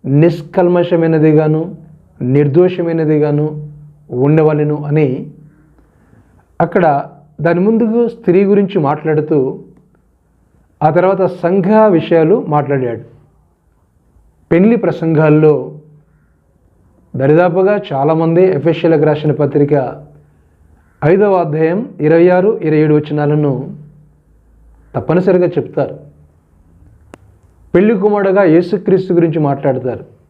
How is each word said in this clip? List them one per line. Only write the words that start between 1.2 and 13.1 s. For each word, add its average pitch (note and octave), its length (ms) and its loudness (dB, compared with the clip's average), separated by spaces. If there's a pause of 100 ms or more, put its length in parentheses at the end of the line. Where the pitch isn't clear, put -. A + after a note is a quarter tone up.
నిర్దోషమైనదిగాను D3+ 1500 0 (400)
ఉండవలెను D3+ 680 2
అని D3 540 -2 (1300)
అక్కడ D#3 500 -2 (300)
దాని E3+ 200 0
ముందుకు A3+ 480 0
స్త్రీ G3 360 0
గురించి G3 340 0
మాట్లాడుతూ D3 800 -2 (1200)
ఆ D#3 80 2
తర్వాత F#3 320 0
సంఘ F3+ 420 -2 (240)
విషయాలు E3 600 2
మాట్లాడాడు. C3 720 -4 (1300)